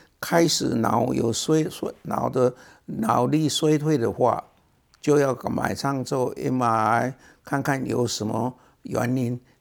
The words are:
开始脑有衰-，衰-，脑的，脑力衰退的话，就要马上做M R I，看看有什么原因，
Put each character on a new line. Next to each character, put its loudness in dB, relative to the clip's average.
开 2
始 0
脑 2
有 0
衰-， 0
衰-， -8
脑 -2
的， 2
脑 0
力 2
衰 2
退 2
的 0
话， 0
就 4
要 4
马 -2
上 -4
做 -2
M -2
R 2
I， -8
看 -4
看 -2
有 0
什 -4
么 -2
原 -2
因， -2